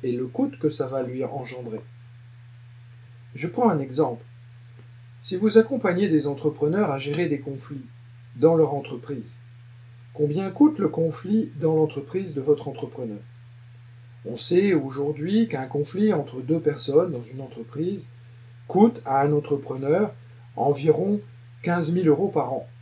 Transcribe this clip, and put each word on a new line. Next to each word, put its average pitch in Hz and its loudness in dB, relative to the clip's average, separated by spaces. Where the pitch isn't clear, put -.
et 123 -2
le 123 -4
coût 262 -2
que 151 2
ça 143 -4
va 131 -4
lui 123 -6
engendrer. 123 -10
Je 170 -4
prends 233 2
un 156 2
exemple. 131 -2
Si - -8
vous 208 6
accompagnez 208 2
des 147 2
entrepreneurs 151 0
à 139 -2
gérer 147 -2
des 143 -2
conflits 139 -12
dans 165 6
leur 151 4
entreprise, 131 -10
combien 151 -2
coûte 302 6
le 180 2
conflit 180 0
dans 160 2
l'entreprise 156 -2
de 139 -4
votre 147 2
entrepreneur ? 120 -10
On 117 -8
sait 185 2
aujourd'hui 147 0
qu'un 131 -6
conflit 180 0
entre 131 -4
deux 156 0
personnes 151 2
dans 120 -6
une 127 -14
entreprise 139 -8
coûte 226 4
à 135 2
un 147 2
entrepreneur 143 -2
environ 151 2
quinze 175 0
mille 175 2
euros 156 4
par 143 -2
an. - -8